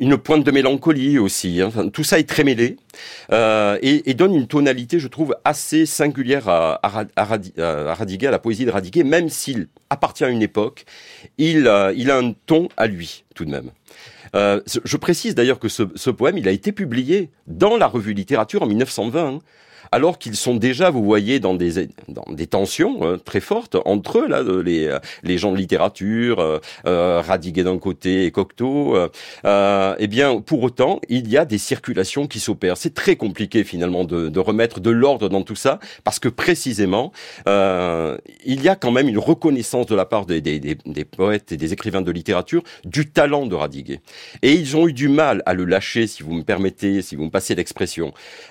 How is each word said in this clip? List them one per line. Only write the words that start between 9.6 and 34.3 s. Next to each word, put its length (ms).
appartient 340
à 60
une 100
époque, 460
il, 300
euh, 280
il 160
a 60
un 160
ton 460
à 80
lui, 380
tout 100
de 60
même. 200
Euh, 320
je 300
précise 380
d'ailleurs 240
que 100
ce, 140
ce 140
poème, 300
il 100
a 40
été 200
publié 560
dans 300
la 100
revue 280
Littérature 480
en 40
mille 120
neuf 120
cent 200
vingt, 240
hein, 40
alors 260
qu'ils 160
sont 220
déjà, 340
vous 140
voyez, 360
dans 140
des, 320
dans 240
des 140
tensions, 580
hein, 180
très 160
fortes 460
entre 360
eux, 80
là, 100
euh, 240
les, 240
euh, 120
les 160
gens 140
de 40
littérature, 840
euh, 180
euh, 380
Radiguet 380
d'un 160
côté 460
et 80
Cocteau, 640
euh, 120
euh, 540
eh 100
bien, 320
pour 220
autant, 460
il 200
y 80
a 80
des 140
circulations 680
qui 140
s'opèrent. 380
C'est 160
très 200
compliqué, 480
finalement, 420
de, 260